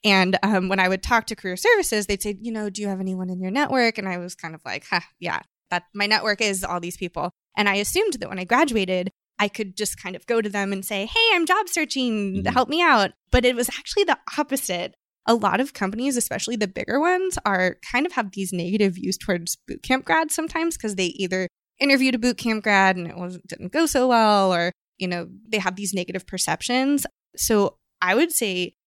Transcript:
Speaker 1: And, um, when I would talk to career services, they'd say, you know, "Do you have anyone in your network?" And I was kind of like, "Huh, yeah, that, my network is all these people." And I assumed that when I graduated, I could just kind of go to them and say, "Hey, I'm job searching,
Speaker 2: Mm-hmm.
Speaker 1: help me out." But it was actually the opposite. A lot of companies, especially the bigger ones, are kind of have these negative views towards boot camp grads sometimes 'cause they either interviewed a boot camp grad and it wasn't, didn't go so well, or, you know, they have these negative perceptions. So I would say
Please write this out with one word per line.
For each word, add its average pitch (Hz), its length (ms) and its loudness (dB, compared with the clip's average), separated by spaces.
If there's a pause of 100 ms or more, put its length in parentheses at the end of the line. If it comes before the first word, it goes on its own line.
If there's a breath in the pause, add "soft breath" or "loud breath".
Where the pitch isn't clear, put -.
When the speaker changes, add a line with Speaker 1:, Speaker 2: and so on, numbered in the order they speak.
Speaker 1:
And, 190 380 4
um, 196 260 2
when 190 100 0
I 185 120 2
would 190 120 -2
talk 226 260 0
to 220 60 -8
career 180 220 -8
services, 220 520 2
they'd 202 120 -2
say, 208 220 -6
you 226 100 -6
know, 214 160 -4
"Do 202 140 -8
you 208 60 -4
have 190 120 -4
anyone 185 300 -4
in 185 100 -6
your 185 100 -4
network?" 247 460 2
And 196 100 -6
I 180 120 -4
was 175 160 -10
kind 160 200 -14
of 160 120 -18
like, 120 240 -8
"Huh, 175 100 0 (180)
yeah, 175 220 -6 (300)
that, 175 140 -2 (100)
my 202 120 -2
network 214 360 0
is 196 200 0
all 180 160 -6
these 175 200 -8
people." 170 320 -6 (260)
And 208 100 2
I 196 100 2
assumed 302 440 0
that - 80 -8
when 190 100 -8
I 180 60 -6
graduated, 190 680 2 (280)
I 208 100 0
could 196 300 -8
just 214 200 -4
kind 185 160 -10
of - 120 -16
go 233 160 0
to 208 80 -4
them 196 240 -2
and 190 100 -6
say, 202 220 -4
"Hey, 453 260 2
I'm 339 140 2
job 381 240 0
searching, 226 640 -2 (100)
Speaker 2:
Mm-hmm. - 80 0
Speaker 1:
help 247 160 2
me 320 140 0
out." 240 300 4 (200)
But 247 140 4
it 247 100 4
was 233 140 -2
actually - 340 -2
the - 140 2 (200)
opposite. 180 560 -4 (320)
A 233 80 4
lot 202 260 2
of 277 140 -4
companies, 233 420 -2
especially - 400 -4
the 208 100 0
bigger 214 320 -2
ones, 359 460 0
are 185 320 2 (160)
kind 269 140 0
of - 60 -4
have 208 200 -2
these 190 220 -6
negative 185 400 2
views 185 240 -4
towards 170 400 -4 (100)
boot - 140 -10
camp 262 240 -2
grads 320 280 0
sometimes 330 440 -4
'cause 208 180 -6
they 185 120 0
either 185 380 -2 (320)
interviewed 262 360 4
a 240 40 -2
boot 240 200 0
camp 220 260 -2
grad 190 320 4
and 175 100 -8
it 170 120 -10
wasn't, 180 280 -10
didn't - 240 -10
go 320 140 2
so 262 240 4
well, 208 440 6
or, 170 200 0 (240)
you 185 100 -4
know, 175 220 -4 (180)
they 220 120 -2
have 185 180 -2
these 202 160 -6
negative 185 340 -4
perceptions. 262 800 0 (300)
So 202 400 2 (240)
I 185 140 4
would 330 180 4
say 185 440 -2 (100)